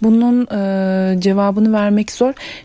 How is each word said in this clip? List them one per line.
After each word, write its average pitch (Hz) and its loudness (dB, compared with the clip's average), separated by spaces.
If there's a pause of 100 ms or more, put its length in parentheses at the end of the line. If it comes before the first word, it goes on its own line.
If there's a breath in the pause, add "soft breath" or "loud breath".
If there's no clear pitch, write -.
Bunun, 240 2
e, 190 -2
cevabını 202 2
vermek 208 0
zor. 254 0 (320 loud breath)